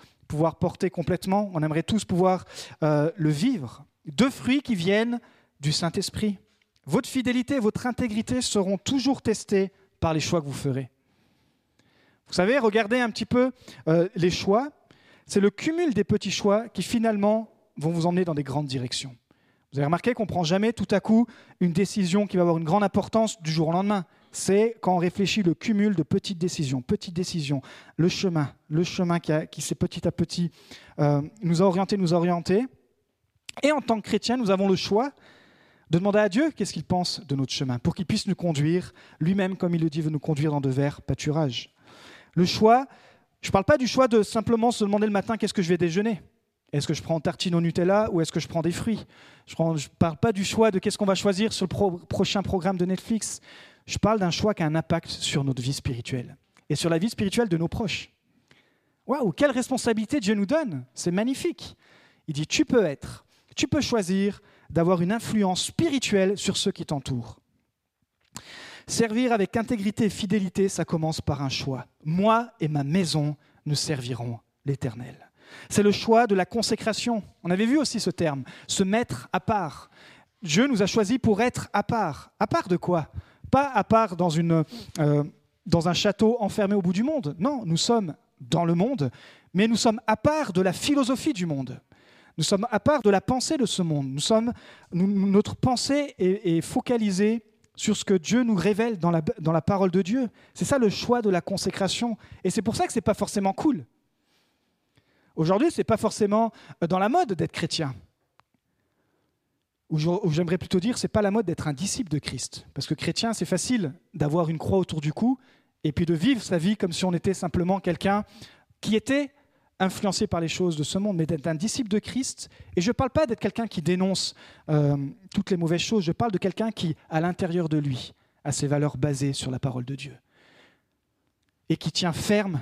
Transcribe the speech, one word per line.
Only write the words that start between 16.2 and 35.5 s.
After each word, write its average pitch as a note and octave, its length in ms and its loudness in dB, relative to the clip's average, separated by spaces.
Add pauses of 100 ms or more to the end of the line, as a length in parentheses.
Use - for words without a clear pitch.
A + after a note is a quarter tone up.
choix G#3+ 400 0
qui - 120 -6
finalement A3 680 0 (240)
vont D3+ 140 -2
vous E3+ 160 0
emmener F3+ 180 2
dans E3 100 -4
des D3 80 -2
grandes C#3 260 -4
directions. B2+ 460 -6 (560)
Vous C3+ 80 -6
avez C#3+ 80 2
remarqué E3+ 280 0
qu'on A3 120 -4
prend F3 180 -2
jamais G3 280 0
tout - 180 -6
à G3 100 2
coup A3+ 260 4 (340)
une F3 120 2
décision F#3+ 540 0
qui F#3 100 -4
va F3+ 60 4
avoir E3+ 160 4
une E3 60 -4
grande F#3+ 200 2
importance G#3 580 0
du D#3 80 -4
jour D#3 180 0
au E3 40 0
lendemain. G3 320 0 (260)
C'est G#3+ 520 2
quand F#3 120 2
on F3+ 40 2
réfléchit F3+ 440 0
le E3+ 120 4
cumul G#3 400 0
de E3 80 0
petites G3 360 -2
décisions, C#3+ 440 -2
petites G3+ 320 -6
décisions, D3+ 480 -4 (340)
le E3 120 4
chemin, E3 440 0 (160)
le D#3+ 160 0
chemin E3+ 340 0
qui - 140 -2
a, D#3 140 0
qui - 160 -12
s'est - 120 -4
petit - 320 -4
à E3+ 60 0
petit, F3 380 -2 (480)
euh, D3 240 2 (200)
nous E3+ 200 2
a - 20 6
orientés, F#3+ 320 2
nous F3+ 160 2
a F3 60 4
orientés. F3+ 480 0 (960)
Et C#4+ 100 4
en D4 80 0
tant A3+ 160 -2
que G3+ 100 -8
chrétien, A3+ 300 0
nous A#3 140 0
avons G3 180 2
le F#3+ 80 4
choix A#3+ 360 0 (800)